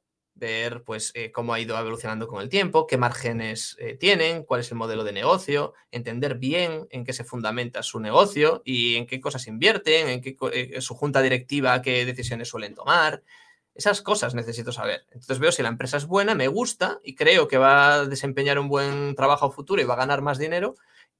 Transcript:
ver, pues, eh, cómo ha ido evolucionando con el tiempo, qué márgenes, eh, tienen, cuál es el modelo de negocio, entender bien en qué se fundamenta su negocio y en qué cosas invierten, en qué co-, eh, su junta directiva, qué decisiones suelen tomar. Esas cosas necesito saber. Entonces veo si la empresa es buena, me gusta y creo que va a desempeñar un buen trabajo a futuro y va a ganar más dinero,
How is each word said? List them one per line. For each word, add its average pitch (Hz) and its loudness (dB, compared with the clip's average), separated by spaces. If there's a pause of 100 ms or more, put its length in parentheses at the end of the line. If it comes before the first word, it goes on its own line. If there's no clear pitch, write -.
(340)
ver, 117 -4
pues, 110 -6
eh, 113 -8
cómo 120 -4
ha 113 -2
ido 113 -4
evolucionando 113 -6
con 101 -10
el 107 -8
tiempo, 160 2
qué 135 0
márgenes, 113 -4
eh, 117 -10
tienen, 165 2
cuál 123 -2
es 117 -10
el 117 -6
modelo 113 -4
de 104 -4
negocio, 147 0 (180)
entender 123 -6
bien 156 -2
en 123 -12
qué 123 -8
se - -10
fundamenta 120 -6
su - -8
negocio 147 4
y 120 0
en 120 -2
qué 131 -8
cosas - -8
invierten, 160 2
en 127 -4
qué 131 -12
co-, - -4
eh, 123 -6
su 127 -10
junta 139 0
directiva, 131 0
qué 123 0
decisiones 120 -6
suelen 107 -10
tomar. 156 2 (500)
Esas 202 0
cosas 196 0
necesito 117 -6
saber. 110 -6
Entonces 127 -6
veo 156 4
si 160 0
la 117 0
empresa 127 -4
es 143 -4
buena, 202 2
me 131 2
gusta 190 -2
y 131 -14
creo 160 6
que 139 2
va 143 8
a 143 2
desempeñar 139 0
un 143 0
buen 139 0
trabajo 143 4
a 135 0
futuro 170 -2
y 131 0
va 120 0
a 120 0
ganar 131 2
más 143 -2
dinero, 175 -2 (440)